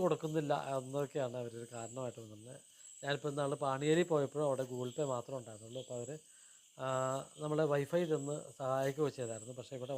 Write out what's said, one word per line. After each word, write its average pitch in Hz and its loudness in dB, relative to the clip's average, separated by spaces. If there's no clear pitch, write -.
കൊടുക്കുന്നില്ല 156 4
എന്നൊക്കെയാണ് 131 -2
അവരൊരു 117 -8
കാരണമായിട്ട് 120 -6
വന്നത്. 110 -16
ഞാനിപ്പോൾ 143 0
ഇന്നാൾ 143 2
പാണിയേരി 147 6
പോയപ്പോഴും 147 2
അവിടെ 131 2
Google 123 -4
Pay 151 0
മാത്രമേ 131 -4
ഉണ്ടായിരുന്നുള്ളൂ. 113 -10
അപ്പോൾ 123 -8
അവർ, 120 -6
ആ, 131 0
നമ്മളെ 151 2
വൈഫൈ 143 2
തന്ന് 143 0
സഹായിക്കുകയോ 135 2
ചെയ്തായിരുന്നു. 113 -6
പക്ഷേ 127 -10
ഇവിടെ 127 -6